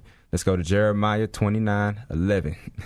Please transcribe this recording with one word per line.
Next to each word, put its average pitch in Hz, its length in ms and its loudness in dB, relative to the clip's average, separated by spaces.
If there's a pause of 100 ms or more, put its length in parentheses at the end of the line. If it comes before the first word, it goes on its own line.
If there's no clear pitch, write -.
(340)
Let's 92 100 -2
go 95 140 2
to 90 60 -2
Jeremiah 104 640 2
twenty-nine 104 840 0
eleven. 85 460 0 (300)